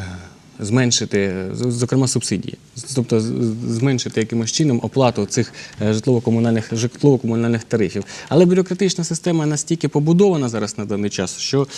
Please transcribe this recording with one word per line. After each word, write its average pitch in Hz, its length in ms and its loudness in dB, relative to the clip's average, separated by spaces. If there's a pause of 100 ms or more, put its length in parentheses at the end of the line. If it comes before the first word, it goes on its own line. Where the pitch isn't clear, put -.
(600)
зменшити, 101 960 0
з-, 120 180 -2
зокрема, 123 360 0
субсидії. - 500 -4 (180)
З-, - 180 -12
тобто 117 280 0
з-, - 40 -4
з-, 120 500 -2
зменшити 120 440 0
якимось 113 320 -2
чином 139 320 2
оплату 117 420 2
цих, - 280 -2 (280)
е, 107 120 2
житлово-комунальних, 113 840 2
житлово-комунальних 117 880 2
тарифів. 104 400 0 (260)
Але 175 160 6
бюрократична 180 580 2
система 165 420 -2
настільки 151 420 -2
побудована 160 600 4
зараз 104 280 -4
на 104 80 -6
даний 104 240 -2
час, 95 280 -4
що, 139 300 0 (100)